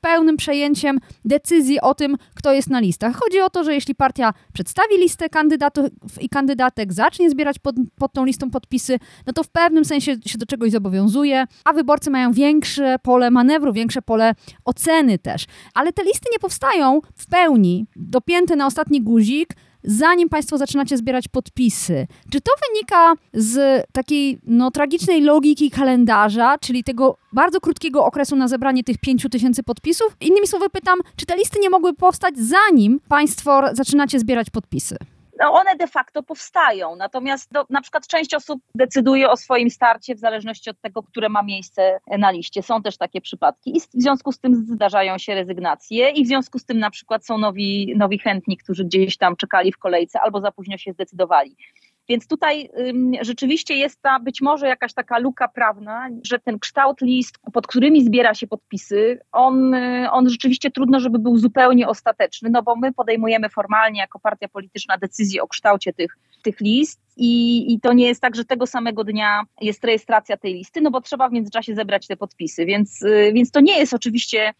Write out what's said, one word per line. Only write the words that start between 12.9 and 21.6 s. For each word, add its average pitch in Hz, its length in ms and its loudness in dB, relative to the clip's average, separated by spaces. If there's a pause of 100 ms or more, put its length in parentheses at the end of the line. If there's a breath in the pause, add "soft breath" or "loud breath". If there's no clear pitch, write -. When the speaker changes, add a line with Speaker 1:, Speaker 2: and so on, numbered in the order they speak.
Speaker 1:
pole 247 280 4
manewru, 262 420 4
większe 226 300 -4
pole 226 320 2 (300 loud breath)
oceny 269 540 2
też. - 260 -6 (300 loud breath)
Ale 320 180 0
te 403 120 -4
listy 415 280 -2
nie 453 60 -2
powstają 339 640 0 (160)
w - 100 -18
pełni, 220 600 2 (100)
dopięte 330 600 0
na 285 100 0
ostatni 285 360 0
guzik, 226 460 2 (400 soft breath)
zanim 330 400 2
państwo 302 300 -2
zaczynacie 277 380 -2
zbierać 247 320 -4
podpisy. 208 760 -2 (260 soft breath)